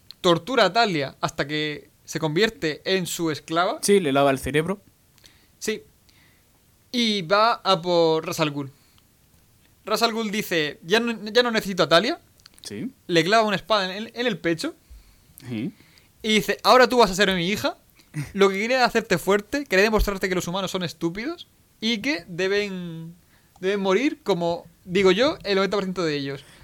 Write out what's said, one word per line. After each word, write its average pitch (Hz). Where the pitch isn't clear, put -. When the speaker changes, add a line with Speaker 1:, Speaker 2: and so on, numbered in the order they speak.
Speaker 1:
tortura 185
a 180
Talia 170
hasta 165
que 151
se -
convierte 160
en 180
su 165
esclava. 175
Speaker 2:
Sí, 202
le 151
lava 139
el 131
cerebro. 160
Speaker 1:
Sí. -
Y 214
va 208
a 190
por 165
Ra's 170
al 151
Ghul. 139
Ra's 214
al 233
Ghul 220
dice, 170
"Ya 180
no, 220
ya 240
no 240
necesito 190
a 143
Talia". 208
Speaker 2:
Sí. 185
Speaker 1:
Le 165
clava 214
una 208
espada 202
en 185
el, -
en 240
el 208
pecho. 170
Speaker 2:
Sí. 123
Speaker 1:
Y 226
dice, 208
"Ahora 240
tú 247
vas 208
a -
ser 190
mi 175
hija. 277
Lo 196
que 196
quería 233
era 247
hacerte 208
fuerte, 208
quería 190
demostrarte 202
que 185
los 175
humanos 185
son 185
estúpidos 202
y 226
que 294
deben, 180
deben 196
morir, 208
como 175
digo 185
yo, 254
el 202
noventa 196
por 190
ciento 185
de 151
ellos". 139